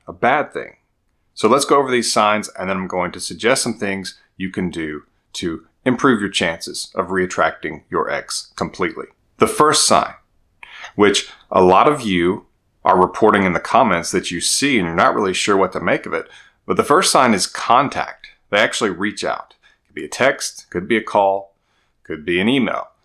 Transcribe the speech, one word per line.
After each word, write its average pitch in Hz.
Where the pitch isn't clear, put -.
a -
bad 135
thing. -
So -
let's 135
go 143
over 135
these 123
signs, 107
and 92
then 95
I'm 92
going 87
to 92
suggest 110
some 117
things 98
you 92
can 92
do 76
to 82
improve 127
your 101
chances -
of 92
reattracting 90
your 80
ex -
completely. -
The -
first 151
sign, -
which 101
a 95
lot 92
of 143
you 92
are 92
reporting 101
in 90
the 82
comments 101
that -
you 87
see 139
and 92
you're 82
not 101
really 104
sure 101
what 92
to -
make 110
of -
it, 80
but 95
the 110
first 175
sign 131
is 95
contact. -
They 101
actually 113
reach 95
out. -
It -
could -
be -
a -
text, -
could 104
be 117
a 107
call, 98
could 78
be 87
an 101
email, 123